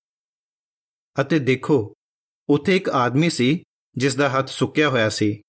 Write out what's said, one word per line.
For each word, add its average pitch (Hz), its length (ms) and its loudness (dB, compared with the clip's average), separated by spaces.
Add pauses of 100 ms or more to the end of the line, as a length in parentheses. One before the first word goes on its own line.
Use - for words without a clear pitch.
(1200)
ਅਤੇ 160 180 0
ਦੇਖੋ, 127 560 0 (540)
ਉੱਥੇ 143 280 2
ਇੱਕ 190 120 -2
ਆਦਮੀ 135 420 2
ਸੀ 123 320 0 (340)
ਜਿਸ 131 180 0
ਦਾ 139 140 2
ਹੱਥ 131 200 -2
ਸੁੱਕਿਆ 147 400 0
ਹੋਇਆ 117 200 0
ਸੀ। 107 400 -2